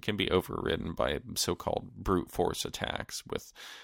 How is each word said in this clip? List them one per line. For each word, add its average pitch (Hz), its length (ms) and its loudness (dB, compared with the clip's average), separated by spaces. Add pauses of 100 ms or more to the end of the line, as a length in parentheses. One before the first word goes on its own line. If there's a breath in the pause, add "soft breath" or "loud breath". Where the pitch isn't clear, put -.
can 104 160 -2
be 98 140 2
overridden - 640 2
by 67 240 2 (160)
so-called - 640 0
brute 95 340 2
force - 340 2
attacks - 640 -4
with - 260 -6 (320 loud breath)